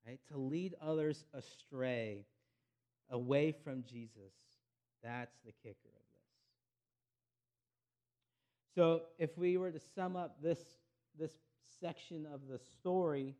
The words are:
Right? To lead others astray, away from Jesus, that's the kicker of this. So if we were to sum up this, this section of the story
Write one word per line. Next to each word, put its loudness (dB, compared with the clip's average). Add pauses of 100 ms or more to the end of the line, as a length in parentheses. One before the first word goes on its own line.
Right? -12 (100)
To -4
lead 0
others 2
astray, -2 (840)
away 4
from -8
Jesus, -14 (720)
that's -8 (100)
the -16
kicker -18
of -20
this. -20 (2500)
So 8 (180)
if 0
we 4
were 0
to -8 (140)
sum -2
up -6
this, 2 (600)
this -4 (500)
section -8
of -12
the -8 (220)
story 2